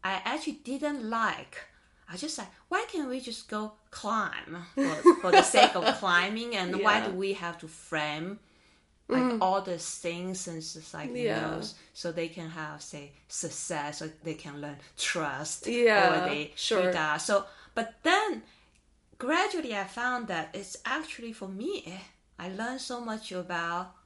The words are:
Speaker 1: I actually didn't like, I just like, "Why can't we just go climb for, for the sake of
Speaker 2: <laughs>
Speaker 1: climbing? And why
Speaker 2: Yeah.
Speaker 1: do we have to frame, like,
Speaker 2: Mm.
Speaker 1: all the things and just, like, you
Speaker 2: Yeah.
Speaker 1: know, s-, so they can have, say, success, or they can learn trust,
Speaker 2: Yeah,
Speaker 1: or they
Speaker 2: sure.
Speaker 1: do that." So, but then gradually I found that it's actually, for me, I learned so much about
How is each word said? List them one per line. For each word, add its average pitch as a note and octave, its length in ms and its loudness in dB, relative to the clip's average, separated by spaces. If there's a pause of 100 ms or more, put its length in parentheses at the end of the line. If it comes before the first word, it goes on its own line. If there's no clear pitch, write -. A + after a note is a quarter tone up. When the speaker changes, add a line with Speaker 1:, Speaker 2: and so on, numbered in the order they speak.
Speaker 1:
I F#3 220 -2
actually D4 300 -2 (100)
didn't C4+ 460 -4
like, A3+ 480 -2 (520)
I E3+ 60 -10
just D4+ 220 -6
like, G3 100 -10 (200)
"Why G#4+ 220 0
can't D4 200 -2
we B3+ 100 -4
just A#3+ 280 -10
go G#3+ 240 -4 (180)
climb G3 760 -4 (100)
for, C#4 100 2 (360)
for F3+ 120 2
the G4 100 12
sake - 340 8
of F3+ 80 2
Speaker 2:
<laughs> C4+ 140 4
Speaker 1:
climbing? G#3 580 2
And F#3 260 -2
why G#3+ 160 6
Speaker 2:
Yeah. G#3+ 100 0
Speaker 1:
do F#3+ 60 -2
we G3 200 -2
have F3 240 -6
to D#3+ 100 -14
frame, D#3 680 -4 (720)
like, B3+ 140 2
Speaker 2:
Mm. A#3+ 200 2
Speaker 1:
all F#3+ 180 4
the F#3+ 180 -4
things F3+ 680 -6
and D#3+ 140 -8
just, - 320 -14
like, D#3 160 -8
you B3 140 -4
Speaker 2:
Yeah. G#3+ 160 0
Speaker 1:
know, - 180 -4
s-, - 160 -8 (200)
so - 180 -6
they E3 160 -4
can E3 220 -10
have, D3+ 320 -10
say, C#3+ 300 -14 (160)
success, D3+ 760 -6
or D#3 100 -8 (120)
they D#3+ 100 -6
can D3 280 -12
learn D3 140 -10 (200)
trust, D3+ 720 -4
Speaker 2:
Yeah, G3+ 580 6
Speaker 1:
or F#3 40 0
they D3 280 -4
Speaker 2:
sure. F#3 300 2
Speaker 1:
do F3+ 60 4
that." D#3 260 2
So, G3 260 2 (300)
but A3+ 280 -4
then F4 400 4 (760)
gradually D#4+ 580 0
I G3 80 -2
found A#3+ 440 -4
that E3 260 -4
it's G3 300 -10
actually, A#3+ 480 -6
for G3 160 -10
me, G3 460 -6 (440)
I F3 120 -8
learned A#3 300 -6
so A#3+ 200 -8
much A3 320 -8
about F3 640 -4 (120)